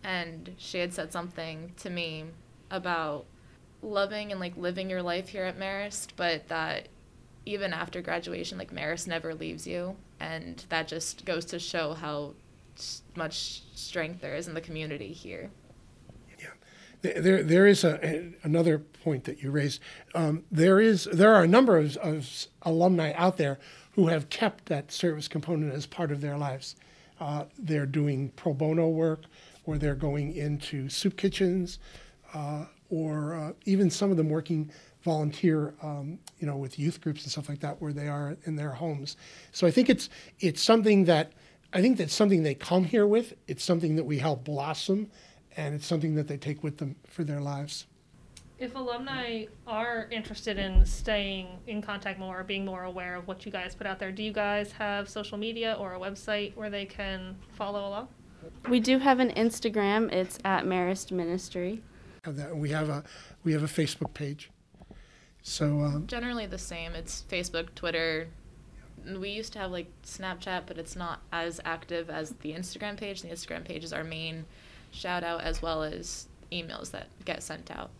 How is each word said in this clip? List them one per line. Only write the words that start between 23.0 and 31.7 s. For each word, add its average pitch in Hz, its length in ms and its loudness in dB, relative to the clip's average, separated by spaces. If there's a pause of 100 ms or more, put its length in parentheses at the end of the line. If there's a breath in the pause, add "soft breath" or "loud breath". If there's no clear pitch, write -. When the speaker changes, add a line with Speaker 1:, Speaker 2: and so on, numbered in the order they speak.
Speaker 2:
out 180 240 4
there 139 200 2 (360 loud breath)
who 185 140 8
have 160 220 2
kept - 380 -2
that 143 240 -2
service 151 360 -2
component 151 460 -2
as 147 120 -4
part 160 260 -4
of 143 100 -4
their 143 160 -4
lives. 135 380 -4 (440 soft breath)
Uh, 147 260 -4 (120)
they're 151 280 0
doing 139 500 0
pro 160 180 -2
bono 160 340 2
work, 160 360 2 (420 loud breath)
or 156 120 -2
they're 143 180 2
going 143 380 0
into 147 560 -4
soup - 280 0
kitchens, 185 600 2 (560 loud breath)